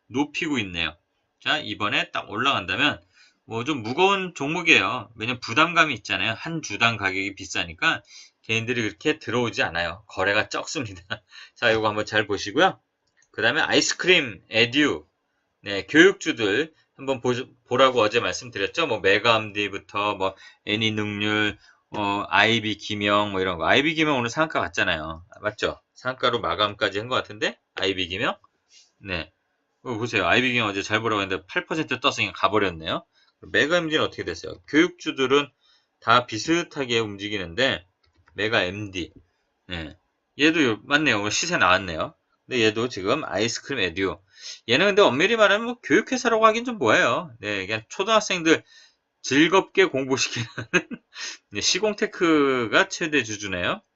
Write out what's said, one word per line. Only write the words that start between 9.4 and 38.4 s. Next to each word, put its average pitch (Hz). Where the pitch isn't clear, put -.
않아요. 85
거래가 101
적습니다. 98
<laughs> -
자, 113
요거 110
한번 104
잘 107
보시고요. 104
그 107
다음에 131
아이스크림, 143
에듀, 120
네, 98
교육주들 147
한번 135
보-, 127
보라고 123
어제 107
말씀드렸죠. 107
뭐, 110
메가암디부터 104
뭐, 95
애니능률, 107
어, 101
아이비 107
김영 104
뭐 95
이런 92
거. 80
아이비 139
김영 151
오늘 117
상한가 156
갔잖아요. 82
아, -
맞죠? 101
상한가로 127
마감까지 98
한 110
것 127
같은데? 113
아이비 95
김영? 123
네. 90
어, 123
보세요. 104
아이비 120
김영 120
어제 98
잘 107
보라고 110
했는데 92
팔 175
퍼센트 151
떴으니까 110
가버렸네요. 95
메가엠디는 151
어떻게 98
됐어요? 80
교육주들은 143
다 120
비슷하게 139
움직이는데, 101
메가엠디. 98